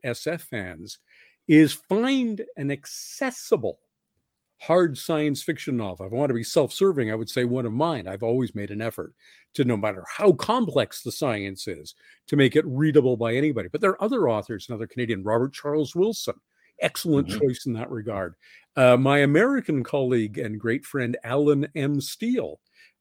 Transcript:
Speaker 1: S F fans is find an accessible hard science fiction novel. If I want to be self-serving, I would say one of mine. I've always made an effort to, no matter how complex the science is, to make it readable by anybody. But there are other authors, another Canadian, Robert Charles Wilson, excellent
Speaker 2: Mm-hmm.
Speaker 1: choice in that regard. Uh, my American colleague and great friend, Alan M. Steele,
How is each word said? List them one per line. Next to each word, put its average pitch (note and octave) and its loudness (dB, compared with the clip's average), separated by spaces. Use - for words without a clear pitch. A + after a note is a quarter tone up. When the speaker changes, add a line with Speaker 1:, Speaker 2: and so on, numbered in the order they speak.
Speaker 1:
S A#2+ -6
F E3 -4
fans F2+ -10
is D3+ 8
find A#3 -2
an C#3+ -4
accessible - -6
hard E3 2
science D3+ -2
fiction D3 -6
novel. F#2+ -6
If G2 -10
I A#2 -4
want C#3+ 0
to B2+ 0
be A#2 -2
self-serving, C#3+ 2
I A2 -2
would A2+ -6
say B2 0
one B2 -2
of A2 -4
mine. C3+ -2
I've G2+ -8
always A#2+ -2
made G2+ -8
an G#2 -8
effort E2 -8
to, C#3 2
no B2 2
matter G2 -2
how G3+ 4
complex G#3+ 0
the A#2 -6
science G2+ -4
is, D#2+ -12
to D3+ -2
make C3+ 6
it D#3 4
readable C3+ 4
by A#2 -2
anybody. B2+ -2
But - -6
there F#3+ 4
are F#3+ -4
other A3 2
authors, G#2+ -2
another A2+ -6
Canadian, A2 -4
Robert A#2 0
Charles D3 -4
Wilson, G#3 -2
excellent D#3+ 0
Speaker 2:
Mm-hmm. G#3+ -6
Speaker 1:
choice C3 0
in B2+ -2
that A2+ -6
regard. G2+ -6
Uh, B2+ 8
my C#3 4
American D#3+ 4
colleague B2 0
and G#2+ -6
great A#2 -2
friend, B2 -4
Alan C#3+ 2
M. C#3+ -2
Steele, G#3+ -4